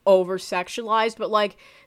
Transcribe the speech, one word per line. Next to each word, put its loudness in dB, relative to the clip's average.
over-sexualized, 0
but, -6
like, 0